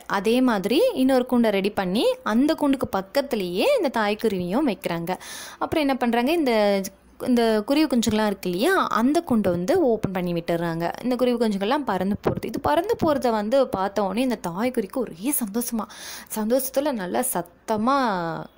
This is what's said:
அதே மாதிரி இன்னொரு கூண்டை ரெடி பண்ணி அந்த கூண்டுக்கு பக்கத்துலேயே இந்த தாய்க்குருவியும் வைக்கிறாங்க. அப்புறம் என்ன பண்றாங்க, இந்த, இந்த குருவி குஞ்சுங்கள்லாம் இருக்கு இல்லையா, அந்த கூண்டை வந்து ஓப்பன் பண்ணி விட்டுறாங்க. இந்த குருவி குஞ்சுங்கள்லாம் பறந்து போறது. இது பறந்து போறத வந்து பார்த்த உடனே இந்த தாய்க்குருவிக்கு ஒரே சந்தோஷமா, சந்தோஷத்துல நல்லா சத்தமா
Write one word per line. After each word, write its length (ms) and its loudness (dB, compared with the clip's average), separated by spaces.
அதே 340 0
மாதிரி 420 2
இன்னொரு 360 2
கூண்டை 180 4
ரெடி 220 2
பண்ணி 520 0
அந்த 320 2
கூண்டுக்கு 420 0
பக்கத்துலேயே 680 -2
இந்த 160 0
தாய்க்குருவியும் 760 0
வைக்கிறாங்க. 480 -4
அப்புறம் 280 -2
என்ன 140 2
பண்றாங்க, 380 2
இந்த, 500 2
இந்த 400 4
குருவி 200 4
குஞ்சுங்கள்லாம் 400 2
இருக்கு 240 -2
இல்லையா, 360 2
அந்த 400 2
கூண்டை 240 2
வந்து 320 2
ஓப்பன் 300 0
பண்ணி 200 -2
விட்டுறாங்க. 600 -2
இந்த 140 -2
குருவி 300 2
குஞ்சுங்கள்லாம் 380 0
பறந்து 320 0
போறது. 180 -4
இது 140 -6
பறந்து 440 0
போறத 260 2
வந்து 380 2
பார்த்த 360 -2
உடனே 180 -2
இந்த 160 -2
தாய்க்குருவிக்கு 520 -4
ஒரே 340 -4
சந்தோஷமா, 380 -4
சந்தோஷத்துல 580 0
நல்லா 400 -2
சத்தமா 680 -2